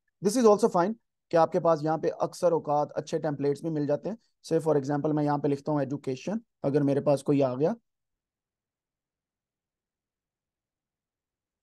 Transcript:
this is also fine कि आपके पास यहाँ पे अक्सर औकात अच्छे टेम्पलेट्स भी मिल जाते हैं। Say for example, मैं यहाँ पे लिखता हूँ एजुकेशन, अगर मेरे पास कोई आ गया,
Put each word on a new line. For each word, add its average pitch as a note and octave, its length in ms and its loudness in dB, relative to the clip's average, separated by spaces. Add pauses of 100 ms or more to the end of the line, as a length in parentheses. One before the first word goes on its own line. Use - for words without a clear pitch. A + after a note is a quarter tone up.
(240)
this G#3 140 2
is A#3+ 100 6
also G#3 280 6
fine F#3 180 2 (360)
कि E3+ 60 0
आपके E3 240 4
पास D#3+ 220 2
यहाँ D#3 160 -2
पे D#3+ 100 -2
अक्सर E3+ 440 0
औकात D3 380 -2
अच्छे D#3 280 -6
टेम्पलेट्स C#3+ 440 -4
भी E3 80 -4
मिल D3+ 160 -2
जाते D3 220 -2
हैं। G#3+ 100 -8 (260)
Say E3 180 0
for D#3 140 2
example, C#3+ 360 -2
मैं D3 120 0
यहाँ D3 140 0
पे C#3+ 100 -2
लिखता C#3+ 240 -2
हूँ D3 100 0
एजुकेशन, C#3+ 580 -6 (240)
अगर C#3+ 180 0
मेरे C#3 180 2
पास C#3 220 0
कोई C#3 180 0
आ B2+ 140 0
गया, D#3+ 220 0 (3750)